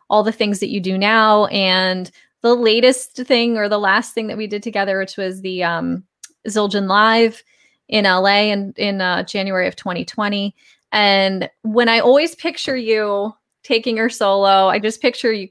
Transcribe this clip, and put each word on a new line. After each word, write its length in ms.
all 140
the 80
things 280
that 100
you 120
do 160
now. 480
And 640
the 120
latest 600
thing 420
or 120
the 100
last 340
thing 140
that 100
we 80
did 160
together, 380
which 160
was 260
the, 220
um, 400
Zildjian 400
Live 560
in 180
L 220
A 240
in, 260
in, 220
uh, 240
January 440
of 80
twenty 300
twenty. 500
And 580
when 280
I 100
always 360
picture 420
you 560
taking 340
your 120
solo, 580
I 120
just 220
picture 320
you 180